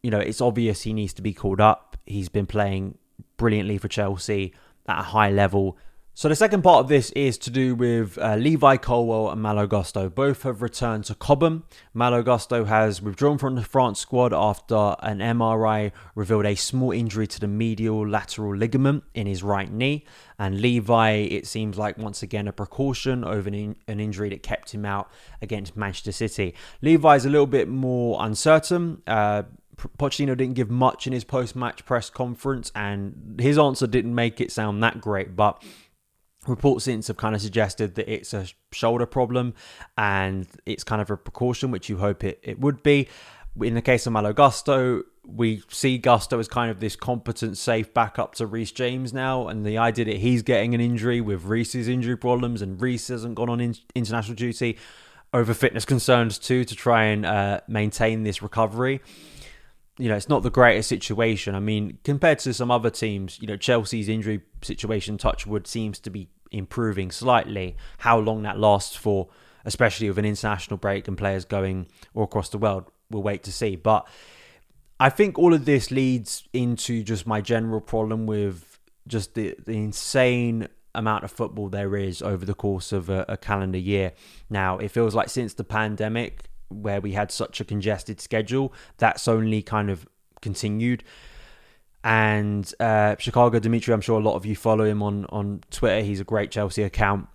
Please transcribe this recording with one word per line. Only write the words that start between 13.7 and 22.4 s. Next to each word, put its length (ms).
squad 340
after 640
an 240
M 180
R 260
I 240
revealed 300
a 100
small 380
injury 360
to 120
the 80
medial 580
lateral 480
ligament 500
in 120
his 160
right 300
knee. 320
And 220
Levi, 520
it 340
seems 320
like, 180
once 260
again, 240